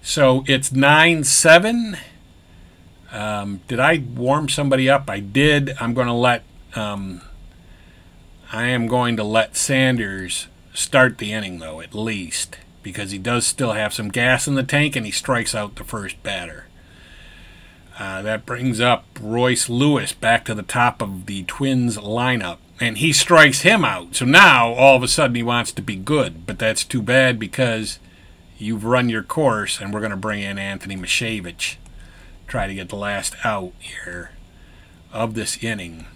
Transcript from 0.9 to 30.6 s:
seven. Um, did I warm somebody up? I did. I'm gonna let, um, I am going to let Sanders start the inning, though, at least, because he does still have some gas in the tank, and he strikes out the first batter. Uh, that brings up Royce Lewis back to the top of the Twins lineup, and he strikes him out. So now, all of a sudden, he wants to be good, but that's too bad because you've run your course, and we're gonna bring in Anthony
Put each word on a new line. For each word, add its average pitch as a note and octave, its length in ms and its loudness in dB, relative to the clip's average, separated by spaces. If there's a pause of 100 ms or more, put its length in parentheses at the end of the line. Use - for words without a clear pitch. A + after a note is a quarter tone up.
seven. G3+ 720 4 (1120)
Um, G#2 560 -6
did B2 140 -4
I D3 240 2 (100)
warm C3+ 340 0
somebody C3 400 2
up? C#3 220 2
I G2 80 -6
did. C3+ 640 2
I'm A#2 140 -2
gonna A#2+ 220 -2
let, A#2+ 280 2 (320)
um, G2+ 460 -8 (1300)
I A2+ 140 -4
am A#2+ 200 0
going A#2+ 300 0
to G#2+ 80 -2
let A2 320 0
Sanders A#2 920 -2 (260)
start - 460 2
the G#2 140 -8
inning, G2 260 -8
though, D#2+ 220 -14
at E2 120 -18
least, G2+ 640 -6 (280)
because G2 260 -10
he G2+ 80 -10
does A#2 300 -2
still A#2+ 240 -2
have G#2+ 200 -2
some G#2+ 160 -6
gas B2 380 0
in C#3+ 80 -2
the C3+ 80 0
tank, D3 320 0
and A#2+ 100 -4
he G#2 60 -10
strikes A#2 460 -2
out G#2+ 180 -6
the - 80 -14
first G2 400 -10
batter. F2 460 -10 (1300)
Uh, F#2+ 240 -10
that A2 240 -6
brings A#2+ 340 -4
up A#2+ 260 2 (140)
Royce A#2+ 480 0
Lewis B2 440 0
back A#2 320 0
to A#2 100 -6
the G#2 80 -8
top A#2+ 400 0
of F#2+ 240 -8
the G2 160 -10
Twins B2 540 -2
lineup, A#2 640 -4 (200)
and A2+ 200 -2
he D3+ 140 2
strikes D3+ 500 6
him F#3+ 220 6
out. G2 300 -6
So B2+ 100 -2
now, B2+ 480 8
all C3 220 8
of B2+ 80 4
a B2 60 -2
sudden, B2+ 260 2
he A#2+ 80 -2
wants A#2+ 300 -2
to - 100 -8
be F#2+ 140 -6
good, F#2 500 -2
but G2 140 -10
that's A2 240 0
too B2 180 -4
bad B2 380 2
because A2 580 -4 (600)
you've G#2+ 260 -6
run B2 240 2
your A2 140 -2
course, A2+ 580 -2
and G2+ 120 -8
we're G#2 80 -6
gonna G#2 160 -6
bring G#2 260 -6
in G2 160 -8
Anthony G2 380 -10